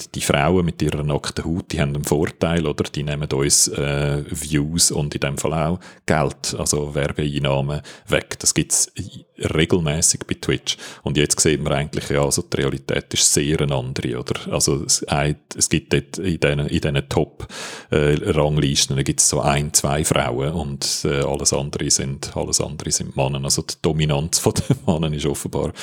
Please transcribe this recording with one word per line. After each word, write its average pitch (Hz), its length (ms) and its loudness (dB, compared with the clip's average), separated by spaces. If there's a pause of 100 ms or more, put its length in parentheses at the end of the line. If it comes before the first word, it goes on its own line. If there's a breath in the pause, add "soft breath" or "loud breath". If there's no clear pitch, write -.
(140)
die 67 60 -6
Frauen 85 460 4
mit 82 160 -2
ihrer 73 200 0
nackten 73 440 -2
Haut, 82 260 -4
die 80 80 0
haben 71 160 0
einen 73 80 -4
Vorteil, 82 600 2
oder? 73 200 0
Die - 180 -6
nehmen 73 300 -4
uns, 69 340 4
äh, 71 640 0
Views 76 600 0
und 76 240 -2
in 69 40 -2
dem 71 160 -2
Fall - 180 -2
auch 82 260 0 (260 loud breath)
Geld, 73 380 2 (140)
also 73 360 -2
Werbeeinnahmen 71 880 0 (260 loud breath)
weg. - 320 -2
Das - 140 0
gibt's - 400 0 (460)
regelmäßig 80 880 2
bei - 100 -4
Twitch. - 380 -2 (260 loud breath)
Und 71 140 -2
jetzt 73 240 2
sieht 73 220 2
man 76 100 0
eigentlich, 71 380 -2
ja, 71 120 2
also 69 200 0
die - 160 -6
Realität 69 560 -2
ist - 180 2
sehr 76 300 2
eine 71 120 0
andere, 64 440 -4
oder? - 340 -6
Also - 320 0
es, - 180 0 (540)
es - 140 0
gibt 76 240 0
dort - 240 -2
in 87 200 -2
diesen, 73 200 2
in 76 220 0
diesen 69 280 -2
Top, - 400 -2 (420 loud breath)
äh, 73 280 4 (120)
Ranglisten, 76 680 2
da - 60 0
gibt's - 280 2
so 71 100 0
ein, 73 320 0
zwei 73 320 2
Frauen 67 480 0
und, 71 540 -4
äh, 69 140 2
alles 69 340 0
andere 73 360 -2
sind, - 460 -2
alles 73 240 -2
andere 76 320 -4
sind - 240 -4
Männer. 69 260 0
Also 69 200 0
die - 180 -6
Dominanz 78 580 2
von - 140 4
den - 280 2
<laughs> - 60 -6
Männern 80 280 2
ist 71 100 -4
offenbar 73 480 -2 (100)